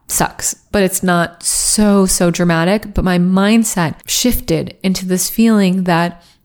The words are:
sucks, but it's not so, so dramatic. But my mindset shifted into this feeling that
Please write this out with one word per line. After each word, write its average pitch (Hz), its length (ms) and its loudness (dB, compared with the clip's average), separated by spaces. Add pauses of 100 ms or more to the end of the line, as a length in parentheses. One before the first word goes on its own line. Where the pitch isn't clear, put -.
sucks, - 460 -4 (180)
but 208 100 2
it's 185 200 -2
not 175 420 -2
so, 202 640 2
so 180 240 0
dramatic. 175 640 0
But - 120 0
my 180 140 0
mindset 190 760 0 (120)
shifted 180 760 -2
into 185 240 -2
this 185 240 -2
feeling 202 540 2
that 170 380 -2 (220)